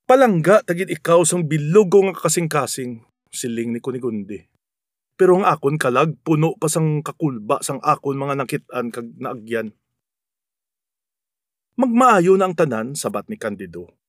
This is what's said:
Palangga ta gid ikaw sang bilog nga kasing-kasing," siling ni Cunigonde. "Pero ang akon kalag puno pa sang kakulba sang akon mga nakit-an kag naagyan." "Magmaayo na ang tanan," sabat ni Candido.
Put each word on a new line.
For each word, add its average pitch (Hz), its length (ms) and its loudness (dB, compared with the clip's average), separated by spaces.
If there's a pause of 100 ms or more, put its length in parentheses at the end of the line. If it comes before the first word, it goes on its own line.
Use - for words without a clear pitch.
Palangga 214 560 4
ta 175 80 -2
gid 180 160 -6
ikaw 170 320 2
sang 170 240 0
bilog 160 480 2
nga 190 240 4
kasing-kasing," 135 880 -4 (240)
siling 117 400 -6
ni 117 80 -6
Cunigonde. 110 720 -8 (640)
"Pero 180 240 4
ang 196 80 0
akon 151 320 0
kalag 135 480 0
puno 156 320 0
pa - 80 -4
sang 156 400 -2
kakulba 131 560 -4
sang 139 240 -6
akon 143 320 -2
mga 139 240 -4
nakit-an 123 480 -6
kag 120 160 -10 (160)
naagyan." 113 480 -8 (2000)
"Magmaayo 226 640 4
na 185 80 0
ang 170 80 -8
tanan," 131 400 -2
sabat 104 320 -6
ni 107 80 -10
Candido. 92 560 -10 (160)